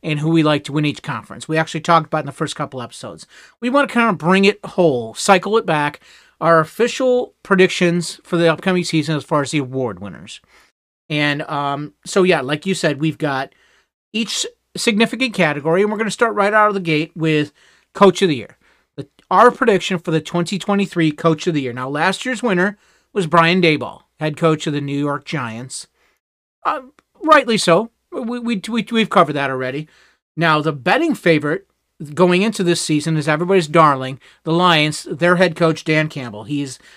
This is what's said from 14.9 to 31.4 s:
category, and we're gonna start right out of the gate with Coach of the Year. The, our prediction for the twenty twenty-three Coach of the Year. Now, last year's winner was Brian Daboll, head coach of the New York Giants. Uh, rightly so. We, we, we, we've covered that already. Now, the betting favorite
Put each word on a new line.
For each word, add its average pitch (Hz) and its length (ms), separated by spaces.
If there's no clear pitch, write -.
category, 160 480
and 208 100
we're 214 60
gonna 214 140
start 226 240
right 208 180
out 214 160
of 202 60
the 196 60
gate 160 360
with 156 340
Coach 196 260
of 190 80
the 143 80
Year. - 220
The, - 120
our 214 200
prediction 202 480
for 165 120
the 160 100
twenty 175 380
twenty-three 175 540
Coach 160 340
of 170 80
the 147 80
Year. 123 100
Now, 127 160
last 160 380
year's 254 160
winner 202 340
was 190 120
Brian 170 360
Daboll, 151 400
head 156 160
coach 160 300
of 151 80
the 147 80
New 139 160
York 143 260
Giants. 123 640
Uh, 294 200
rightly 277 340
so. 190 340
We, 247 260
we, 233 300
we, 226 220
we've 226 180
covered 165 240
that 139 160
already. 131 400
Now, 156 240
the 151 140
betting 226 400
favorite 156 520